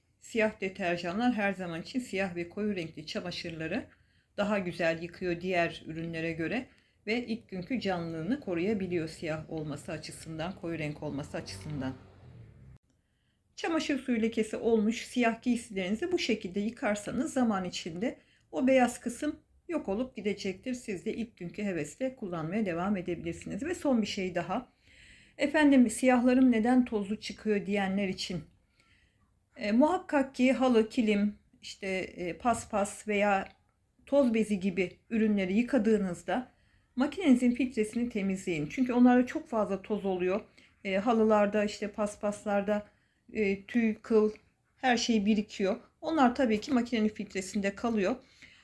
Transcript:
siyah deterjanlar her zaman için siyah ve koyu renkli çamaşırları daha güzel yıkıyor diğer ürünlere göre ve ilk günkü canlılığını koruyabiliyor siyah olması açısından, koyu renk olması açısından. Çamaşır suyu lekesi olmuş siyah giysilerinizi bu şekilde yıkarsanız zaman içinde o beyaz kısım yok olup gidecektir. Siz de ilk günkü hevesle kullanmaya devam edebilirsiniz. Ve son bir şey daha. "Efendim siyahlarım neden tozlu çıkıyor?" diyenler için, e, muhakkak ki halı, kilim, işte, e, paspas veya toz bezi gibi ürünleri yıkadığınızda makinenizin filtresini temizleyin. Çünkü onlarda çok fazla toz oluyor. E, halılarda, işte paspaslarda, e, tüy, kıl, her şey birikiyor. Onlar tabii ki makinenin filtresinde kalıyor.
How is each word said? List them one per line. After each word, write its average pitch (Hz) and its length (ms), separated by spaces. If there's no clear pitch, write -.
siyah 214 400
deterjanlar 190 720
her 202 200
zaman 175 300
için - 180
siyah 190 360
ve 175 120
koyu 208 280
renkli 156 300
çamaşırları 175 800
daha 202 220
güzel 165 440
yıkıyor 175 380
diğer 175 460
ürünlere 165 460
göre 165 340
ve 240 200
ilk 226 220
günkü 190 320
canlılığını 175 600
koruyabiliyor 180 680
siyah 156 420
olması 156 420
açısından, 160 680
koyu 165 180
renk 151 240
olması 147 340
açısından. 139 600
Çamaşır 320 420
suyu 240 240
lekesi 226 340
olmuş 226 500
siyah 226 360
giysilerinizi 226 720
bu 359 60
şekilde 208 420
yıkarsanız 214 720
zaman 220 320
içinde 180 540
o 262 140
beyaz 254 340
kısım 302 400
yok 311 200
olup 233 280
gidecektir. 202 580
Siz 208 300
de 220 100
ilk 220 220
günkü 175 260
hevesle 202 540
kullanmaya 175 500
devam 180 300
edebilirsiniz. 170 640
Ve 349 120
son 262 280
bir 196 40
şey 185 280
daha. 180 380
"Efendim 277 520
siyahlarım 254 640
neden 247 320
tozlu 214 360
çıkıyor?" 202 460
diyenler 196 420
için, 185 360
e, 208 160
muhakkak 294 640
ki 254 180
halı, 240 360
kilim, 208 500
işte, - 240
e, 180 520
paspas 220 720
veya 202 400
toz 262 280
bezi 208 260
gibi 180 380
ürünleri 208 440
yıkadığınızda 214 1000
makinenizin 262 540
filtresini 240 580
temizleyin. 190 580
Çünkü 254 260
onlarda 247 340
çok 311 220
fazla 196 340
toz 196 220
oluyor. 185 360
E, 190 120
halılarda, 214 680
işte 208 280
paspaslarda, 208 920
e, 196 340
tüy, 226 360
kıl, 214 300
her 247 200
şey 226 300
birikiyor. 208 540
Onlar 302 340
tabii 220 260
ki 302 120
makinenin 233 360
filtresinde 196 640
kalıyor. 226 420